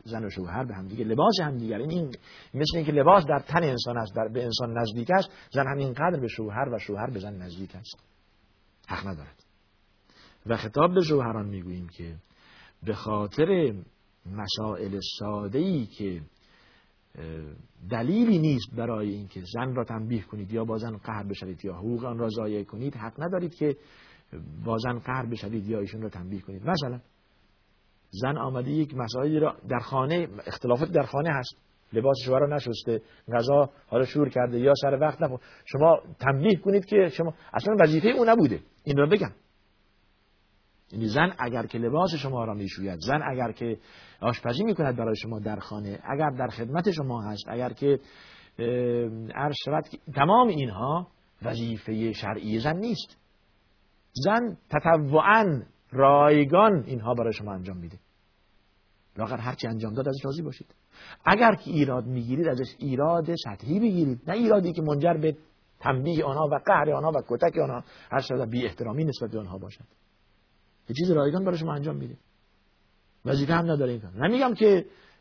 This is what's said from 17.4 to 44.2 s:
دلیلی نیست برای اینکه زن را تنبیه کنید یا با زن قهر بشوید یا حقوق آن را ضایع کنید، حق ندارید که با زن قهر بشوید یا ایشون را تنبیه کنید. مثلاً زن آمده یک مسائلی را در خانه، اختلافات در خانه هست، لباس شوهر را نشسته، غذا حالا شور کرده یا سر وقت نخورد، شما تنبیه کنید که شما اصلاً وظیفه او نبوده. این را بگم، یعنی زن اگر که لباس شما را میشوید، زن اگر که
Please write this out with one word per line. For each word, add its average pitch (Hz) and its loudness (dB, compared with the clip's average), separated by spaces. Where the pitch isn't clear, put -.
دلیلی 180 4
نیست 139 2
برای 113 -2
اینکه 98 -8
زن 123 -4
را 123 0
تنبیه 110 -4
کنید 101 -10
یا 113 -2
با 110 -4
زن 110 -8
قهر 104 -8
بشوید 95 -8
یا 95 -6
حقوق 113 -6
آن 117 -6
را 117 -2
ضایع 107 -4
کنید، 131 -8
حق 117 -10
ندارید 175 -4
که 147 0
با 113 -2
زن 120 -2
قهر 131 -4
بشوید 107 -6
یا 110 -2
ایشون 101 -8
را 107 -6
تنبیه 92 -10
کنید. 95 -14
مثلاً 139 -4
زن 127 -4
آمده 131 -4
یک 151 -2
مسائلی 127 -2
را 151 2
در 123 -2
خانه، 143 -2
اختلافات 127 0
در 156 4
خانه 143 -2
هست، 127 -6
لباس 131 4
شوهر 131 4
را 147 2
نشسته، 117 -2
غذا 135 4
حالا 127 2
شور 139 2
کرده 123 0
یا 135 6
سر 135 2
وقت 151 0
نخورد، 131 -2
شما 151 6
تنبیه 139 4
کنید 196 2
که 190 4
شما 165 -4
اصلاً 202 0
وظیفه 160 4
او 247 4
نبوده. 160 4
این 143 0
را 147 6
بگم، 151 2
یعنی 107 -4
زن 156 2
اگر 120 -4
که 113 -8
لباس 156 0
شما 131 -4
را 110 -4
میشوید، 95 -6
زن 127 0
اگر 123 -4
که 117 -6